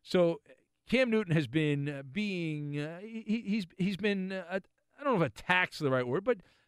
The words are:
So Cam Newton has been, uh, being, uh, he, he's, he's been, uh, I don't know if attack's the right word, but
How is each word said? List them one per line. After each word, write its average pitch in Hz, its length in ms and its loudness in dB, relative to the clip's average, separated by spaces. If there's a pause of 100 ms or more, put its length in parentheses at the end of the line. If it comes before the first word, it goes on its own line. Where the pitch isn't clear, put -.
So 170 360 2 (500)
Cam 247 200 4
Newton 214 240 2
has 151 140 2
been, 147 420 0
uh, 139 200 -8
being, 156 720 -4
uh, 160 220 -8
he, 220 440 -4
he's, 196 220 -2 (100)
he's 190 200 0
been, 190 340 -2
uh, 185 280 -6 (380)
I 277 60 -12
don't 254 160 2
know 160 60 4
if 123 80 -2
attack's - 460 0
the 143 120 2
right 127 160 2
word, 151 160 -2
but 233 140 0 (300)